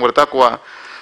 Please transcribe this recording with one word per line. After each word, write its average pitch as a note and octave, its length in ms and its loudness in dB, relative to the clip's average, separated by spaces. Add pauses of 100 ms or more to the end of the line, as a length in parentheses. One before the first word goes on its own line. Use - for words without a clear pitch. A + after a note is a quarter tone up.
bertakwa. B2 560 0 (420)